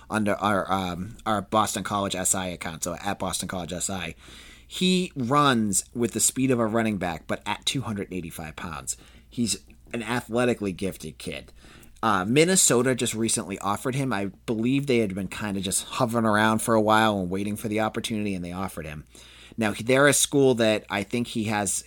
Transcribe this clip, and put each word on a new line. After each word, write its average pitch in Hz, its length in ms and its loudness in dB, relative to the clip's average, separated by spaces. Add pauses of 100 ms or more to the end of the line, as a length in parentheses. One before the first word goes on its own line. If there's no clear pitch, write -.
under 104 240 2
our, 95 380 0
um, 92 460 -2 (100)
our 104 160 0
Boston 104 400 0
College 98 320 -2
S 92 180 0
I 92 140 -2
account, 82 360 -8
so 87 120 -4
at 98 240 -6
Boston 92 280 -4
College 87 240 -8
S 87 160 -6
I. 87 280 -6 (540)
He 185 460 0
runs 123 800 2
with 117 180 0
the 110 80 -4
speed 131 300 2
of 123 100 2
a 113 60 2
running 110 320 0
back, 85 300 -4
but 104 180 -6
at 101 220 -6
two 139 140 -2
hundred 101 300 -6
eighty-five 82 440 -8
pounds. 71 420 -8 (320)
He's 113 300 -2 (340)
an 120 80 -4
athletically 113 720 0
gifted 82 480 -8
kid. 69 340 -10 (500)
Uh, 98 220 2
Minnesota 135 680 4
just 117 220 -2
recently 110 440 -2
offered 107 360 -2
him. 135 180 -2
I 101 120 -2 (200)
believe 123 400 0
they 123 140 4
had 101 160 0
been 95 120 -4
kinda 101 340 -6
just 92 240 -2
hovering 117 400 0
around 110 340 4
for 113 160 2
a 110 60 6
while 107 380 4
and 90 100 -4
waiting 101 260 -4
for 113 120 -8
the 107 120 -2
opportunity, 107 560 -2
and 87 100 -6
they 87 60 -8
offered 92 340 -8
him. 76 200 -12 (520)
Now, 107 160 0
they're 127 340 4
a 139 60 6
school 135 420 4
that 110 320 4
I 101 140 0
think 120 280 -4
he 110 160 -2
has 104 420 0